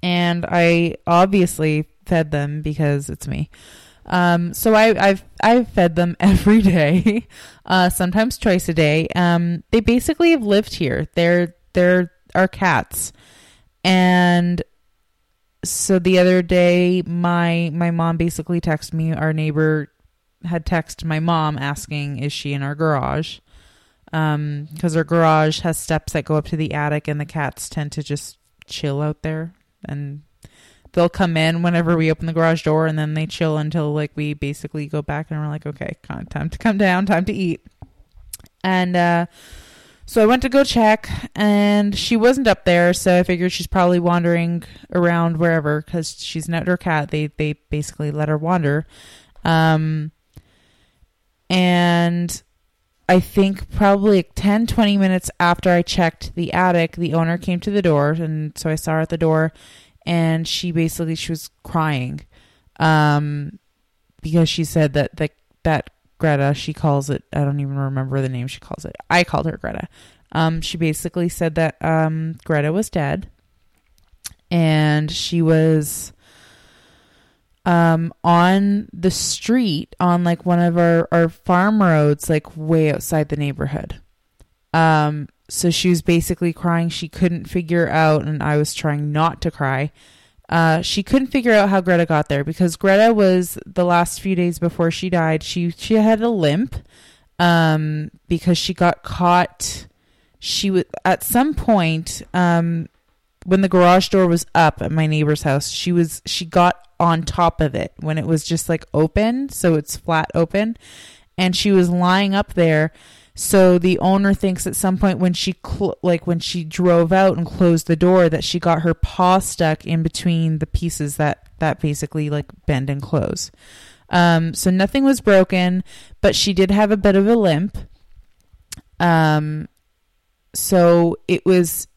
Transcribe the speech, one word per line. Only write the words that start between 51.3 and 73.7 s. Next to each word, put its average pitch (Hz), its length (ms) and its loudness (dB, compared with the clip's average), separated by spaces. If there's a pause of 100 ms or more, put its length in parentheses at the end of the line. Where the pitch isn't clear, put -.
and 175 920 2 (640)
I 185 140 4
think 196 500 0
probably 202 520 4
ten, 214 440 0
twenty 208 300 2
minutes 185 420 0
after 175 300 2
I 175 120 4
checked - 540 -4
the 175 160 -6
attic, 175 460 0
the 170 160 -4
owner 165 240 0
came 175 240 -4
to 208 100 -6
the 202 100 0
door, 151 300 2
and 156 460 -6
so - 120 -6
I 156 60 -2
saw 156 180 -6
her 160 60 0
at 160 100 -4
the 165 80 -6
door, 160 360 0 (520)
and 165 400 0
she - 260 -6
basically, 165 440 -4
she - 160 -10
was 160 200 -10 (120)
crying, 143 580 -4 (580)
um, 147 800 0 (600)
because 160 280 2
she 165 160 -4
said 151 280 0
that 143 220 -2
the, 151 140 -6 (340)
that 156 260 -2 (280)
Greta, 143 360 0
she - 180 -8
calls 139 380 -2
it, - 140 -4 (100)
I 143 100 -2
don't 143 160 -2
even 139 160 -6
remember 135 460 -4
the 131 80 -4
name 127 160 -8
she - 140 -12
calls - 260 -14
it. - 100 -14 (140)
I 175 140 2
called 151 240 -2
her 160 100 -6
Greta. - 300 -10 (440)
Um, 160 300 -2
she - 160 -10
basically 170 520 -4
said 165 260 -4
that, 160 280 -2
um, 160 520 -2 (100)
Greta 151 260 0
was 196 200 -4
dead, 151 360 -4 (1200)